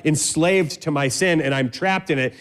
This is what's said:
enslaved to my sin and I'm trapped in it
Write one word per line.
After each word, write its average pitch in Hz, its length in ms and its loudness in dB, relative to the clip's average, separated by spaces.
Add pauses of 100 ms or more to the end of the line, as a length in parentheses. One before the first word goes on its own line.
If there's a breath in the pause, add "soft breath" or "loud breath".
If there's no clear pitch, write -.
enslaved 160 800 0
to 160 80 -4
my 143 160 0
sin 170 340 0
and 135 140 0
I'm 131 160 0
trapped 190 400 -2
in 143 80 0
it 127 220 -2